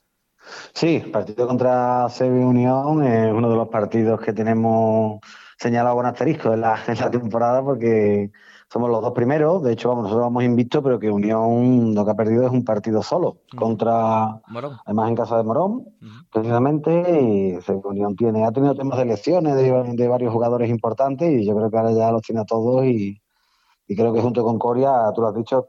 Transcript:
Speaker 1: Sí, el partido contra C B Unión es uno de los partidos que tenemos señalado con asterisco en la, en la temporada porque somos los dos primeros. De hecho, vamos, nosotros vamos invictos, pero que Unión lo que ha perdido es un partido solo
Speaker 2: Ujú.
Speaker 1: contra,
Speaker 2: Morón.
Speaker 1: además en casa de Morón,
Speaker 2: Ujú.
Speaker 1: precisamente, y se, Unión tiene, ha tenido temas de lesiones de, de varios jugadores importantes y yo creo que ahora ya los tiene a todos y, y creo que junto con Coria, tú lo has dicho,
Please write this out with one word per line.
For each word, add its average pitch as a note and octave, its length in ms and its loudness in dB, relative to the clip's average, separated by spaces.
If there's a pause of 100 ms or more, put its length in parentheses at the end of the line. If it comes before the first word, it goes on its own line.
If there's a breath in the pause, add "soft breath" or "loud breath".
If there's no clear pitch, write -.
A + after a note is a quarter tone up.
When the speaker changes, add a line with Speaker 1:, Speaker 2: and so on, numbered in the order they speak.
(720 loud breath)
Speaker 1:
Sí, E3 220 0
el - 160 -4
partido G#2+ 360 -2
contra B2 600 0
C B2+ 200 -2
B B2+ 140 2
Unión C3 600 2
es A2+ 260 2
uno A#2 180 2
de A2+ 60 2
los A2+ 140 0
partidos A2 500 0
que - 140 -4
tenemos A2 880 0 (360 loud breath)
señalado A#2+ 380 0
con B2 120 0
asterisco B2 460 -2
en A2 60 0
la, A2+ 180 0 (100)
en A#2 120 -2
la B2 100 -2
temporada A#2+ 540 0
porque A2 680 0 (380 loud breath)
somos A#2+ 200 -2
los A2+ 140 0
dos A#2+ 100 -4
primeros. D3+ 500 0
De B2 80 0
hecho, A2+ 160 -2
vamos, A#2+ 180 -2
nosotros A2+ 200 0
vamos A#2+ 180 0
invictos, A#2+ 400 0
pero B2+ 160 0
que G#2+ 120 -2
Unión A2+ 840 2
lo G#2 100 2
que G2+ 80 2
ha G2+ 40 -2
perdido A2+ 320 2
es B2 40 -2
un B2+ 140 0
partido G#2+ 380 0
solo D#3+ 400 -4 (100)
Speaker 2:
Ujú. B2+ 40 -16
Speaker 1:
contra, A2 880 0
Speaker 2:
Morón. B2 360 -12
Speaker 1:
además A2 260 -2
en A#2 60 -2
casa A#2 220 -2
de A2+ 60 2
Morón, F3 420 -2 (160)
Speaker 2:
Ujú. A2+ 320 -20
Speaker 1:
precisamente, B2+ 580 0
y A#2 720 2
se, G2 100 -4
Unión G2+ 440 -4
tiene, A2 280 0
ha A2+ 80 0
tenido C3+ 240 0
temas C3+ 220 -4
de B2+ 80 0
lesiones D3 500 0
de, B2+ 380 2
de A#2+ 140 2
varios B2 260 0
jugadores A#2 380 0
importantes C3 680 0
y G#2 60 0
yo G#2 100 0
creo G#2+ 140 0
que G#2+ 80 -2
ahora A2+ 160 2
ya A2+ 180 2
los A2+ 120 -2
tiene A2+ 180 -4
a G#2 40 -6
todos A#2 400 0
y, G#2 360 -2 (640)
y G2+ 80 -6
creo A2+ 160 2
que A2 100 0
junto A#2+ 220 0
con A2+ 140 0
Coria, A#2+ 340 0 (220)
tú A2+ 80 -4
lo A2+ 60 2
has G2+ 80 -4
dicho, B2+ 340 -2